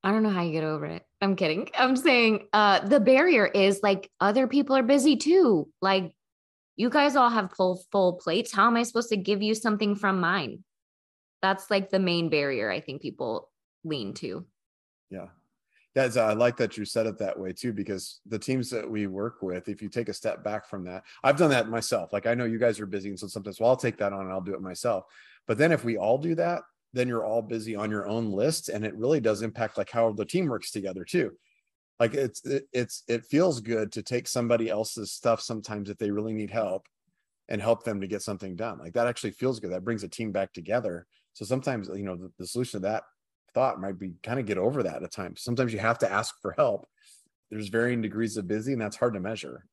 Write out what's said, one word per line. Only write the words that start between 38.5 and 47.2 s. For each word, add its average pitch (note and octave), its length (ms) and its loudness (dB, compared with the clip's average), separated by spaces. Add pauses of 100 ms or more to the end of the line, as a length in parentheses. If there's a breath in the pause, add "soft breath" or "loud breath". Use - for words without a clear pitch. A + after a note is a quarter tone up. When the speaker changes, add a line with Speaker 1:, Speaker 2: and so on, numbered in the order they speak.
Speaker 2:
done. G#2 240 -8
Like, E2 140 -14
that A#2+ 140 2
actually A2+ 240 -4
feels B2 280 -2
good. F#2+ 120 -8
That F#2 140 -6
brings A2 180 -4
a E2+ 60 -10
team A2 220 -8
back F#2+ 220 -4
together. F#2 520 -4 (280)
So G#2+ 120 -12
sometimes, B2+ 480 -4
you G2 100 -8
know, F#2 120 -6
the, F2+ 240 -16
the F2+ 80 -12
solution A#2+ 340 -6
to F#2 60 -2
that G#2+ 160 -4 (500)
thought A#2+ 260 0
might F#2+ 180 -8
be F#2 140 -10 (100)
kinda B2 220 -4
get G2+ 140 -2
over A#2+ 260 0
that D#2+ 180 -4
at F2 100 -10
times. F2+ 300 -10
Sometimes A#2+ 300 -2
you G#2+ 80 -4
have A2+ 200 0
to F#2+ 120 0
ask G#2 300 -2
for F#2+ 100 -6
help. B2 340 0 (640 soft breath)